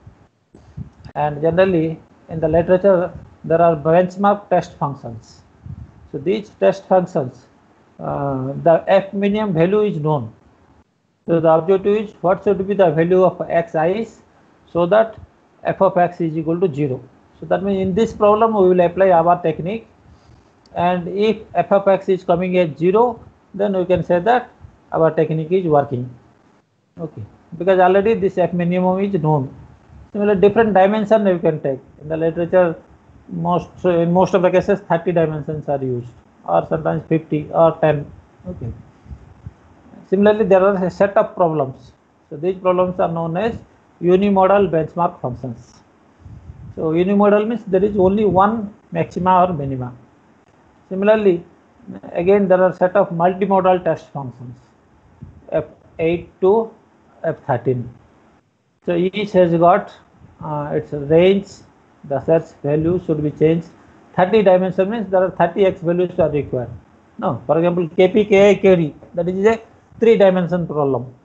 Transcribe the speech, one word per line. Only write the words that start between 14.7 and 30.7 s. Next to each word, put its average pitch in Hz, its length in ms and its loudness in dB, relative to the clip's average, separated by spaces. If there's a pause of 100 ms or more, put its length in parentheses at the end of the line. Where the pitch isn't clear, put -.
that 220 300 2 (460)
f - 180 -6
of 185 160 2
x 175 240 0
is 160 160 -4
equal 165 220 -4
to 180 140 0
zero. 131 280 -4 (380)
So 156 80 -16
that 175 160 -2
means 196 180 -2
in 190 140 -2
this 220 180 0
problem 214 400 2
we 190 160 4
will 180 120 4
apply 180 300 2
our 175 300 4
technique, 175 460 -6 (880)
and 175 320 -2
if 202 300 0 (180)
f 175 160 -2
of 202 160 2
x 190 220 2
is 185 140 -2
coming 180 340 0
at 160 200 0
zero, 220 420 0 (340)
then 196 240 -2
we 180 80 -2
can 180 180 0
say 175 160 0
that 233 300 0 (440)
our 160 180 2
technique 160 400 -4
is 185 140 0
working. 135 440 -2 (920)
Okay, - 240 -12 (340)
because 180 220 2
already 190 340 4
this 180 240 -2
F 175 160 0
minimum 180 460 0
is 202 220 -2
known. 147 320 -2 (600)
Similarly, 208 260 0
different 208 340 4